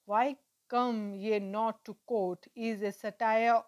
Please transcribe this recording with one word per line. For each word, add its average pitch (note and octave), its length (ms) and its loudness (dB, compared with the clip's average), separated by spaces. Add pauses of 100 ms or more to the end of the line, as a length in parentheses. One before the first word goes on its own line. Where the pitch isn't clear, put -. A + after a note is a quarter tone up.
why A#3+ 280 0 (340)
come A#3 440 -2
ye G#3 260 0
not G#3+ 460 -4
to G#3+ 100 -12 (120)
court F#3 480 -2
is A3+ 260 -4
a G3+ 100 -2
satire A3+ 760 2